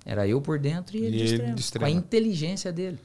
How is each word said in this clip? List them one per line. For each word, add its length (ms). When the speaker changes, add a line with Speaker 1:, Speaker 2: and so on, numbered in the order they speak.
Speaker 1:
Era 220
eu 140
por 180
dentro 380
e 80
ele 40
Speaker 2:
E 20
Speaker 1:
de 80
Speaker 2:
ele 80
Speaker 1:
extrema. 220
Speaker 2:
de 60
Speaker 1:
Com 60
Speaker 2:
extrema. 260
Speaker 1:
a 40
inteligência 840
dele. 320